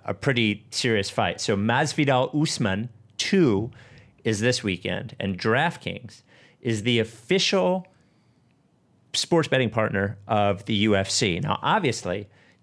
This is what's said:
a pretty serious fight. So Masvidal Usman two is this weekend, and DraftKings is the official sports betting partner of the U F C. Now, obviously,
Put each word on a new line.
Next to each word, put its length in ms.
a 80
pretty 580
serious 380
fight. 300
So 160
Masvidal 840
Usman 500
two 540
is 160
this 240
weekend, 560
and 200
DraftKings 840
is 240
the 160
official 880
sports 340
betting 220
partner 480
of 380
the 100
U 200
F 140
C. 300
Now, 220
obviously, 680